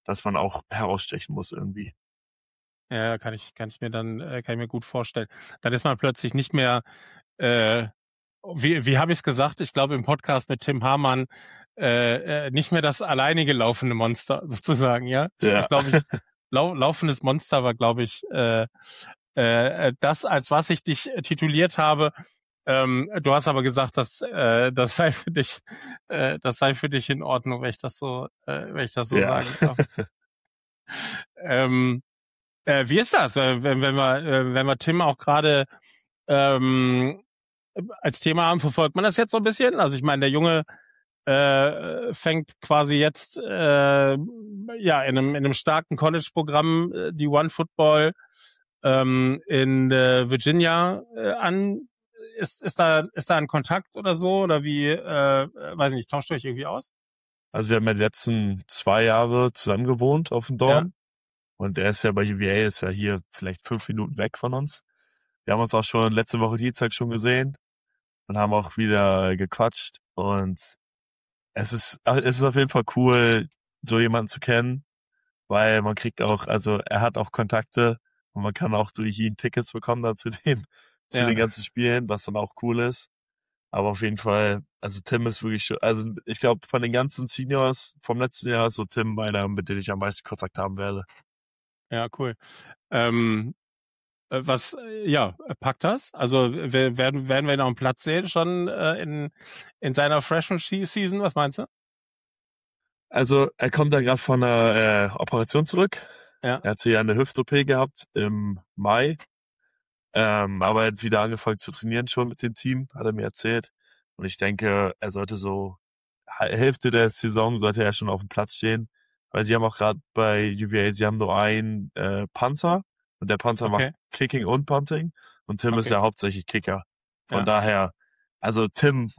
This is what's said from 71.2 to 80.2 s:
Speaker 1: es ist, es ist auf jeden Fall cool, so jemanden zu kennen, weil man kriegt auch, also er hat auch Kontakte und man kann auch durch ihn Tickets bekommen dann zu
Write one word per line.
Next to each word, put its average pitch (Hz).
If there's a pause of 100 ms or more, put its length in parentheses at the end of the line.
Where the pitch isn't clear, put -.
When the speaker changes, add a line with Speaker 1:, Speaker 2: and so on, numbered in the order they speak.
Speaker 1:
es 104
ist, -
es 123
ist 131
auf 131
jeden 139
Fall 120 (120)
cool, 120 (320)
so 113
jemanden 113
zu -
kennen, 123 (640)
weil 107
man 107
kriegt -
auch, 107
also 104
er -
hat 117
auch 110
Kontakte 117 (360)
und 104
man 101
kann 101
auch 104
durch 107
ihn 110
Tickets -
bekommen 117
dann 113
zu -